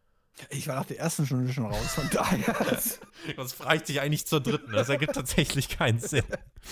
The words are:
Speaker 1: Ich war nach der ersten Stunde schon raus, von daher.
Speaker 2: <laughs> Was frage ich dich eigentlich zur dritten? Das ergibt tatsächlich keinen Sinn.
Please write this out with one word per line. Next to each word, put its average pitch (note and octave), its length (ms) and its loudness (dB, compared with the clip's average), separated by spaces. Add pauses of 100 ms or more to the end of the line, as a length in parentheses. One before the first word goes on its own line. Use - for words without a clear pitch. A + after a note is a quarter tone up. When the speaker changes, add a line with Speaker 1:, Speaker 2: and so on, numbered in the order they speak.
(500)
Speaker 1:
Ich C#3 160 -6
war C#3+ 80 -4
nach C3 120 -2
der C3 120 -8
ersten D#3 280 0
Stunde B2+ 260 0
schon B2 140 -2
raus, G#2 280 -2
von - 160 -2
daher. - 460 2
Speaker 2:
<laughs> - 800 -2
Was B2+ 160 -8
frage C#3 240 2
ich D#3 80 0
dich C#3+ 160 -2
eigentlich D3+ 260 0
zur D#3 140 4
dritten? C#3 320 -2
Das A2+ 160 4
ergibt C#3 260 2
tatsächlich - 540 0
keinen A#2 320 2
Sinn. C3 240 0 (460)